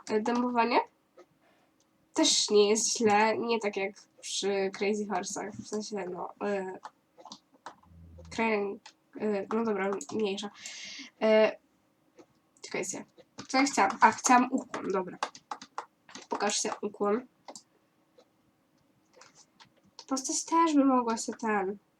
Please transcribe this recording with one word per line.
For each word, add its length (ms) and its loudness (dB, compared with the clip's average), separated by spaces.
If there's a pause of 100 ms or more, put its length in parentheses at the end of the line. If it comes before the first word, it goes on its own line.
E, 120 0
dębowanie? 580 2 (1400)
Też 360 2
nie 200 6
jest 280 0
źle, 400 4
nie 220 0
tak 160 -4
jak 160 -4 (280)
przy 580 -2
Crazy 280 -2
Horse'ach, 440 -6 (120)
w 60 -16
sensie, 420 -6
no, 180 -8 (200)
e, 300 -4 (1500)
krę-, 480 -2 (420)
e, 340 -2
no 100 0
dobra, 260 0 (220)
mniejsza. 380 -2 (720)
E, 340 6 (1120)
czekajcie, 340 -6 (440)
co 100 0
ja 60 4
chciałam? 360 2
A, 120 8
chciałam 400 4
ukłon, 360 -4
dobra. 300 -2 (1120)
Pokaż 340 -2
się 80 -4 (120)
ukłon. 440 -2 (2750)
Postać 380 -4
też 300 4
by 100 8
mogła 320 2
się 160 -6
ten, 460 -2 (220)